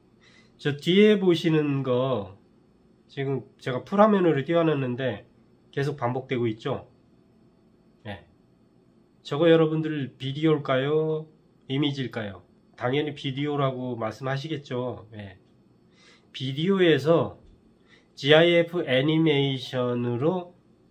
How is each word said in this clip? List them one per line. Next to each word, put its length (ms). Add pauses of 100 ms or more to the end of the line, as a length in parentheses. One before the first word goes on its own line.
(580)
저 200
뒤에 420
보시는 640
거 540 (720)
지금 360 (160)
제가 240
풀화면으로 600
띄워놨는데 840 (460)
계속 260
반복되고 500
있죠? 400 (1200)
예. 180 (1000)
저거 260
여러분들 680
비디오일까요? 1120 (400)
이미지일까요? 760 (320)
당연히 380
비디오라고 840
말씀하시겠죠. 1200
예. 220 (960)
비디오에서 1080 (760)
지아이에프 720
애니메이션으로 1700 (360)